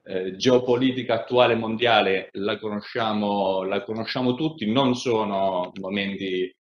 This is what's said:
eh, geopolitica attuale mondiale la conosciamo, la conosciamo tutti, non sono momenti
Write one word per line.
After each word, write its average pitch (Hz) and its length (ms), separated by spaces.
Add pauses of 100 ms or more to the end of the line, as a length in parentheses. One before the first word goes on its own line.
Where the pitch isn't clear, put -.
eh, 95 320
geopolitica 123 760
attuale 120 400
mondiale 110 760
la 104 260
conosciamo, 104 1040
la 98 200
conosciamo 123 520
tutti, 156 360
non 127 240
sono 101 840
momenti 95 760 (120)